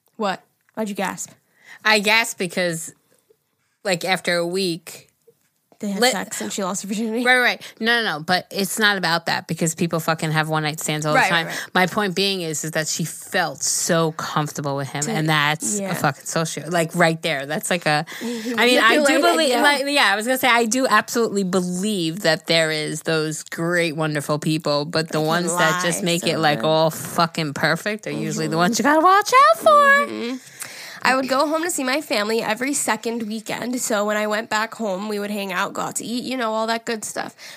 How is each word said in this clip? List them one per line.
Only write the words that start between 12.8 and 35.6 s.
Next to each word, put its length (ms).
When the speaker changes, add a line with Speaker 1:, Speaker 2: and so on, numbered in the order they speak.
Speaker 2:
she 180
felt 600
so 480
comfortable 640
with 140
him, 120
Speaker 1:
To 80
Speaker 2:
and 180
that's 520
Speaker 1:
yeah. 100
Speaker 2:
a 60
fucking 280
socio-, 460
like, 240
right 260
there. 260
That's 220
like 180
a, 280
Speaker 1:
<laughs> 80
Speaker 2:
I 20
mean, 320
I 380
do 80
Speaker 1:
Manipulated, 200
Speaker 2:
believe, 260
Speaker 1:
yeah. 140
Speaker 2:
like, 260
yeah, 240
I 20
was 100
gonna 140
say, 100
I 180
do 200
absolutely 560
believe 800
that 260
there 240
is 320
those 400
great, 540
wonderful 420
people, 460
but 240
the 60
Speaker 1:
They 40
can 80
Speaker 2:
ones 300
that 280
just 140
Speaker 1:
lie 60
Speaker 2:
make 180
Speaker 1:
so 60
Speaker 2:
it, 100
like, 220
Speaker 1:
good. 80
Speaker 2:
all 240
fucking 600
perfect 520
are 60
usually 340
the 60
Speaker 1:
Mm-hmm. 60
Speaker 2:
ones 200
you 60
gotta 160
watch 320
out 80
for. 480
Speaker 1:
Mm-hmm. 300
I 120
would 120
go 200
home 160
to 60
see 120
my 180
family 400
every 340
second 500
weekend. 560
So 240
when 120
I 120
went 200
back 280
home, 320
we 100
would 140
hang 200
out, 200